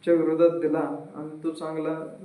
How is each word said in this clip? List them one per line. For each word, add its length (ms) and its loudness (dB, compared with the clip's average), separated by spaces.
च्या 100 6
विरोधात 460 4
दिला 540 -2
आणि 300 -12
तो 60 -2
चांगला 760 -6